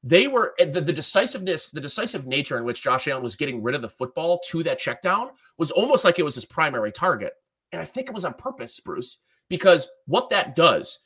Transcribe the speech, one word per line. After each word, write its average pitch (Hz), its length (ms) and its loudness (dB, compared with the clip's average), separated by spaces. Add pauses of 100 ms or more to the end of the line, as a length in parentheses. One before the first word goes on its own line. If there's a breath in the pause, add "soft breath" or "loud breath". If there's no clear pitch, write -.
they 180 240 6
were, 254 320 0
the, 165 220 2
the 156 120 -2
decisiveness, 185 760 -2
the 147 140 -12
decisive 147 440 -8
nature 135 300 -2
in 117 80 -4
which 120 160 -6
Josh 131 280 0
Allen 131 140 -4
was 117 140 -8
getting 127 260 -6
rid 123 120 -2
of 110 80 -4
the 107 80 -10
football 165 560 -2
to 165 160 -4
that 143 160 -2
check - 240 -6
down 226 280 0 (280 soft breath)
was 160 120 -2
almost 247 320 4
like 180 160 6
it 175 40 2
was 147 120 -2
his 120 120 -10
primary 127 460 0
target. 139 420 -2 (380)
And 165 100 -6
I - 20 -8
think 262 240 -8
it 233 60 -12
was 185 100 -6
on 254 100 -4
purpose, - 460 -12
Bruce, - 380 -10 (300)
because 180 400 6 (180)
what 202 240 0
that - 260 0
does 147 500 2